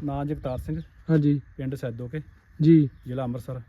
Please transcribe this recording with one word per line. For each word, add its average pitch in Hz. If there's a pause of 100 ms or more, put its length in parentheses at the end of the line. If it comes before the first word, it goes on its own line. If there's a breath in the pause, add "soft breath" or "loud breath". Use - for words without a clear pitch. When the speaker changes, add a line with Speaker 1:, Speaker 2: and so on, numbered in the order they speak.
Speaker 1:
ਨਾਂ 143
ਜਗਤਾਰ 143
ਸਿੰਘ। 156 (300)
Speaker 2:
ਹਾਂਜੀ। 147 (160)
Speaker 1:
ਪਿੰਡ 135
ਸੈਦੋਕੇ। 123 (420)
Speaker 2:
ਜੀ। 151 (180)
Speaker 1:
ਜ਼ਿਲ੍ਹਾ 127
ਅੰਮ੍ਰਿਤਸਰ। 123